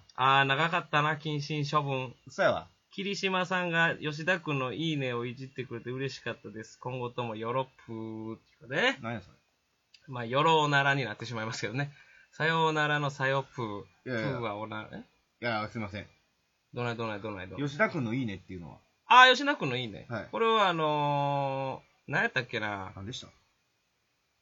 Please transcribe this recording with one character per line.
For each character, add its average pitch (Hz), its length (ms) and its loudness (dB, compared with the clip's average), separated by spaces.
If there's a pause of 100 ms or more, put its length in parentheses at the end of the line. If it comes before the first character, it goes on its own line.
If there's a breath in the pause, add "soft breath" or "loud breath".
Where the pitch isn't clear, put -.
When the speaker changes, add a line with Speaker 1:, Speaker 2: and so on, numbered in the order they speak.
(160)
Speaker 1:
あ 135 260 6
ー、 - 20 6
長 139 260 2
か 175 100 2
っ 165 120 -8
た 147 100 4
な、 151 140 2
謹 151 260 -4
慎 147 280 -2
処 151 120 4
分。 131 320 -4 (140)
Speaker 2:
嘘 - 160 -2
や - 80 6
わ。 - 160 -2 (240)
Speaker 1:
霧 196 240 -4
島 185 320 0
さ 180 160 0
ん 175 80 -2
が 165 240 4
吉 151 300 -6
田 180 140 2
君 147 200 -2
の 127 140 -2
い 156 200 -2
い 147 40 -2
ね 127 160 -2
を 120 120 -2
い 123 100 -6
じ 131 100 -12
っ - 20 -16
て 131 160 -10
く 117 120 -10
れ 113 60 -8
て 123 80 -8
嬉 131 240 -6
し - 60 -12
か 117 140 -6
っ - 20 -6
た - 140 -16
で 107 140 -12
す。 - 160 -18
今 127 200 -6
後 120 100 -4
と 123 140 -6
も 113 120 -6
よ 113 160 -6
ろ 131 120 0
っ 131 40 -6 (200)
ぷ 117 60 -10
ー 110 420 -8
っ - 20 -20
て - 60 -20 (180)
こ 127 60 -20
と 127 80 -8
で 175 60 0
ね。 240 200 0
Speaker 2:
何 117 120 -6
や 107 80 -8
そ - 100 -20
れ。 - 60 -20 (720)
Speaker 1:
ま 127 120 -8
あ、 117 40 -6
よ 131 180 2
ろ 160 160 6
お 147 80 4
な 139 160 4
ら 139 100 4
に 139 120 0
な 107 80 -6
っ - 40 -10
て 117 80 -10
し 117 80 -10
ま 110 80 -4
い 110 60 -4
ま 113 60 -4
す - 80 -6
け 113 60 -4
ど 104 60 -6
ね。 143 180 -4 (420 soft breath)
さ 151 120 -2
よ 160 240 4
う 156 40 0
な 151 140 2
ら 147 120 2
の 147 100 0
さ 135 180 -2
よ 135 160 2 (120)
ぷ 104 320 -6 (180)
ー。 120 40 -8
Speaker 2:
い 131 40 -4
や 117 60 -2
い 110 40 -2
や。 143 60 0
Speaker 1:
プ 131 60 -2
ー 123 40 -6
は 107 180 -4
お 107 100 -6
な 107 160 -8
ら、 - 80 -14
え？ - 60 -12 (440)
Speaker 2:
い - 40 -8
や、 107 260 0
す 120 80 -6
い - 20 -4
ま 101 80 -6
せ 101 100 -8
ん。 92 80 -12 (680)
Speaker 1:
ど 120 100 -4
な 120 80 -2
い 110 60 -6
ど 113 100 -2
な 107 80 -4
い 101 60 -8
ど 107 100 -6
な 92 120 -8
い 92 40 -10
ど 92 100 -12
な 139 60 -2
い。 147 40 -2
Speaker 2:
吉 147 120 -6
田 214 100 4
君 151 140 -4
の 110 100 -2
い 135 80 -2
い 123 60 -2
ね 98 80 -4
っ 92 40 -12
て - 140 -14
い 92 40 -8
う - 20 -8
の 80 100 -14
は？ - 80 -18 (300)
Speaker 1:
あ 247 160 10
ー、 254 80 10
吉 262 140 2
田 285 100 2
君 165 140 -2
の 123 80 0
い 127 80 -2
い - 20 -8
ね。 107 220 -12
Speaker 2:
は 113 120 -4
い。 - 100 -10
Speaker 1:
こ - 80 -2
れ 226 60 4
は、 220 240 6
あ 175 40 2
の 143 1080 0 (260)
ー、 127 40 -6
何 165 120 2
や 233 60 0
っ - 20 -6
た 127 100 -2
っ 120 40 -6
け 117 140 -4
な。 101 360 -4
Speaker 2:
何 98 120 -10
で 110 60 -10
し - 60 -12
た？ - 80 -16
Speaker 1:
と - 60 -20 (1080)